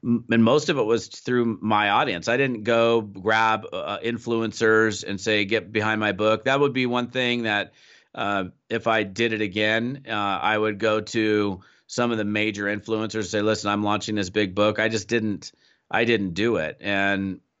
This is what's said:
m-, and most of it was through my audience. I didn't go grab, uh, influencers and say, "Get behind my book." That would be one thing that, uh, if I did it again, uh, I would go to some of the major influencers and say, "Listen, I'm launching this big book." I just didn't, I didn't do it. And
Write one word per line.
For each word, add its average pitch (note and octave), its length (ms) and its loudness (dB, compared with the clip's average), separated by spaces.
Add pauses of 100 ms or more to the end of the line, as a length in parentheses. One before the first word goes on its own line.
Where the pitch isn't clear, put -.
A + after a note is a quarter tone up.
m-, A#2 280 0
and A#2 140 6
most D3 240 4
of D3+ 100 0
it A#2 60 2
was A2 240 0
through A#2+ 520 -2
my G#2 300 2
audience. A2 380 0
I A#2+ 80 2
didn't B2+ 260 0
go A#2 400 4
grab, G#2+ 680 0
uh, F2+ 280 -6
influencers A2+ 1080 0
and G2+ 140 -6
say, G#2 240 0
"Get G#2+ 280 -2
behind G#2+ 280 0
my G#2 120 2
book." G#2+ 320 2
That C3+ 160 2
would C#3+ 120 2
be B2+ 140 0
one A#2+ 220 -2
thing B2 340 -2
that, G#2 300 -2 (420)
uh, G2+ 300 -2 (260)
if A2+ 160 -4
I A2 160 2
did A2 300 -2
it G#2+ 100 -2
again, A2 640 -2
uh, A2+ 40 -8
I G2+ 440 0
would G#2+ 220 0
go A2 220 2
to G#2 600 0 (260)
some A#2+ 260 -2
of A2 40 -2
the G#2+ 80 -2
major G#2 400 -2
influencers G#2+ 500 -4
and G#2+ 120 -4
say, G#2 160 -2
"Listen, G#2+ 280 0
I'm G#2 120 0
launching G#2 320 -2
this G2 160 -2
big G2 240 -2
book." G2+ 240 2
I A2 100 2
just A2 200 -4
didn't, A2 440 -4 (380)
I A2+ 140 0
didn't G2+ 280 2
do G#2 240 0
it. D#2 240 -4
And G2 600 -2 (200)